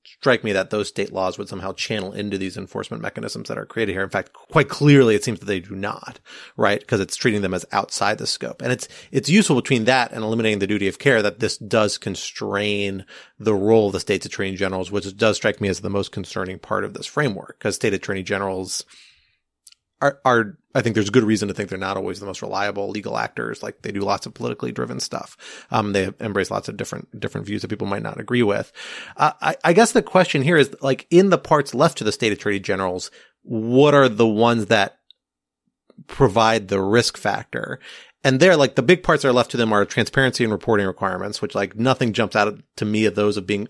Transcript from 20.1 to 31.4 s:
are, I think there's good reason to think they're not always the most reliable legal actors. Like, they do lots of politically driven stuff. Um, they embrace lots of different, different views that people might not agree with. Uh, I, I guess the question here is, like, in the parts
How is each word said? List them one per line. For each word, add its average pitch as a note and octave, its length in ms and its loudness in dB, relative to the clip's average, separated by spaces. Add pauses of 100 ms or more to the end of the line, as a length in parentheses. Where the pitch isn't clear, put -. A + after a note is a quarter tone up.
are, A2+ 320 2 (180)
I C3 60 2
think A2 140 -2
there's G#2 140 0
good A#2 140 6
reason G#2+ 240 2
to G2 60 -6
think G2+ 160 -6
they're F#2+ 100 -8
not F#2+ 160 -4
always F#2+ 240 -6
the G2+ 60 -14
most G2 160 -10
reliable G2+ 480 -4
legal G#2+ 280 -6
actors. - 460 -6
Like, - 200 -12
they - 100 -6
do G2+ 80 -4
lots G2 240 -2
of A2+ 80 -14
politically A#2+ 400 -8
driven B2 260 -6
stuff. - 380 -10 (340)
Um, G#2 220 -2
they G2 260 0
embrace G2+ 320 -2
lots G2+ 160 -4
of A2 80 -10
different, - 460 -10
different G#2 260 -8
views G#2 140 -6
that - 80 -12
people G#2 180 -6
might G2+ 160 -4
not G#2 160 -8
agree A#2+ 240 0
with. G#2+ 300 -2 (420)
Uh, D3 160 2 (100)
I, D#3+ 220 -2
I E3 80 4
guess G#3+ 220 6
the A3+ 80 4
question E3+ 400 2
here D#3+ 160 4
is, C#3 240 4
like, C3+ 280 -2
in F#3+ 200 6
the F3 80 4
parts D3 360 2